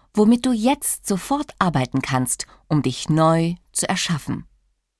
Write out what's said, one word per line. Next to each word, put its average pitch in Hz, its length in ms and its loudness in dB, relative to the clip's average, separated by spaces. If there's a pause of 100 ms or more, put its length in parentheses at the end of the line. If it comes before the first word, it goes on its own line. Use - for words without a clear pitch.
(140)
womit 226 320 4
du 254 60 2
jetzt 247 560 0
sofort 269 520 -4
arbeiten 139 420 0
kannst, - 460 -4 (200)
um 151 140 2
dich - 280 -4
neu 165 460 2 (160)
zu - 160 -4
erschaffen. 156 580 -4 (540)